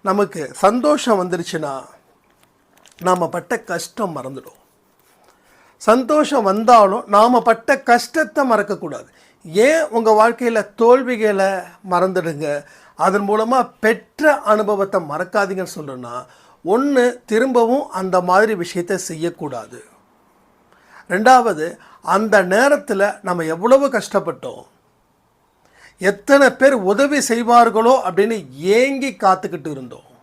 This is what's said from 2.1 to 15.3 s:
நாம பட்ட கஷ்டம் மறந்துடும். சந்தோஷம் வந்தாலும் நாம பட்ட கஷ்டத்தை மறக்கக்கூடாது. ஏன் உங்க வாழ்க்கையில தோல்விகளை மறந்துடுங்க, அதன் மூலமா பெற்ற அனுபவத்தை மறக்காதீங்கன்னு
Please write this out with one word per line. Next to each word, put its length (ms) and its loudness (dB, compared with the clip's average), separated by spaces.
நாம 280 -2
பட்ட 240 -8
கஷ்டம் 520 -8
மறந்துடும். 440 -16
சந்தோஷம் 640 2
வந்தாலும் 640 4
நாம 340 4
பட்ட 280 -2
கஷ்டத்தை 680 -2
மறக்கக்கூடாது. 580 -4
ஏன் 440 2
உங்க 220 0
வாழ்க்கையில 480 2
தோல்விகளை 760 2
மறந்துடுங்க, 580 -2
அதன் 320 0
மூலமா 320 0
பெற்ற 600 0
அனுபவத்தை 600 0
மறக்காதீங்கன்னு 760 -6